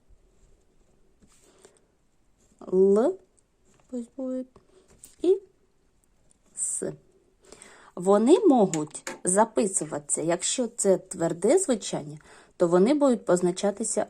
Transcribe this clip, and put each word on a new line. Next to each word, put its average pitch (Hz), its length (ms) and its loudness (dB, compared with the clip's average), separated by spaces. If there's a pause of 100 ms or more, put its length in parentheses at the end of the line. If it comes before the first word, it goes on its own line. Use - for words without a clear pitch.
(2750)
Л, 202 460 2 (760)
ось 240 140 -10 (100)
буде, 254 280 -8 (760)
і 381 160 2 (1160)
С. - 360 -8 (1000)
Вони 214 460 4
можуть 202 720 0 (120)
записуватися, 180 960 -2
якщо 175 540 -4
це 185 220 2
тверде 170 600 -2
звучання, 156 600 -6 (380)
то 175 120 2
вони 185 260 4
будуть 277 300 2
позначатися 190 840 -2